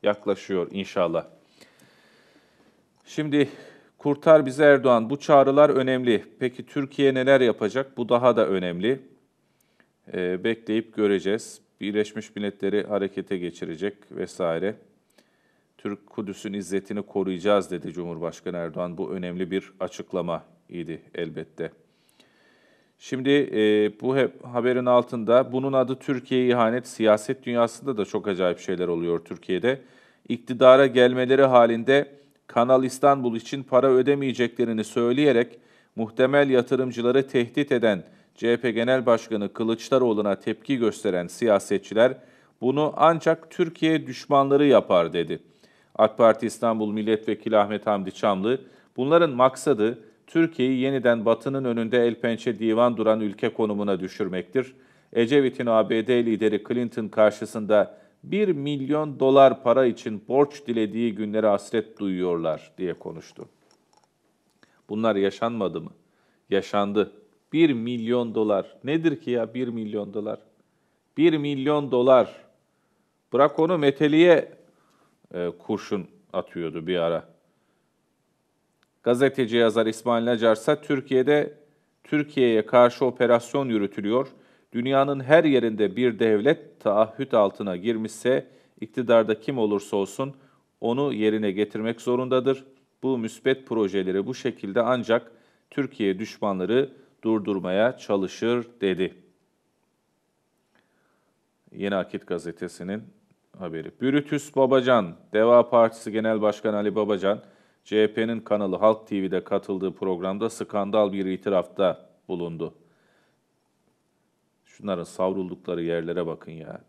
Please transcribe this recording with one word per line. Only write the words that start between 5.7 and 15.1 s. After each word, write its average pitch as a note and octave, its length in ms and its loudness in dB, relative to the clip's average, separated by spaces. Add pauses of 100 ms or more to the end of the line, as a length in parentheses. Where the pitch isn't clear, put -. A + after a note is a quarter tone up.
önemli. B2+ 540 0 (140)
Peki B2 280 -8
Türkiye C3+ 480 0
neler C3 260 4
yapacak? A#2+ 560 -2
Bu A#2 120 -6
daha A#2+ 280 4
da A2 120 2
önemli. F#2 520 -2 (1120)
E, F2+ 320 -6
bekleyip A2+ 500 -4
göreceğiz. G2+ 640 -2 (200)
Birleşmiş G#2 560 -6
Milletleri G2+ 460 -4
harekete G2 560 -4
geçirecek F2 560 -8 (160)
vesaire. F2+ 640 -6 (1040)